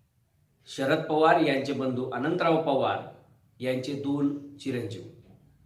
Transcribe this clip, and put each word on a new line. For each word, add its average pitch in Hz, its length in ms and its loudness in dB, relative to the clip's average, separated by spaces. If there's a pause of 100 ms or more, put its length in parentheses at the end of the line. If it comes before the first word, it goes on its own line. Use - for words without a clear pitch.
(680)
शरद 156 360 0
पवार 160 360 6
यांचे 135 340 0
बंधू 127 380 -4
अनंतराव 160 500 2
पवार 120 360 0 (640)
यांचे 127 340 -4
दोन 143 640 -2
चिरंजीव, 113 440 -6 (640)